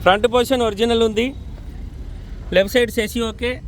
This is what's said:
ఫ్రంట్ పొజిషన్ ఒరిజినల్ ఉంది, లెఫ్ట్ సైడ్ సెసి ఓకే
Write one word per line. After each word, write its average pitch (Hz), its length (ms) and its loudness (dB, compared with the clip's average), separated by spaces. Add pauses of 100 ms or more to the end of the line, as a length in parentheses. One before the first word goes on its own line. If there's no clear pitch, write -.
ఫ్రంట్ 202 300 6
పొజిషన్ 247 340 2
ఒరిజినల్ 226 400 2
ఉంది, 220 180 0 (1300)
లెఫ్ట్ 196 200 2
సైడ్ 240 200 2
సెసి 214 320 -2
ఓకే 233 240 -4 (160)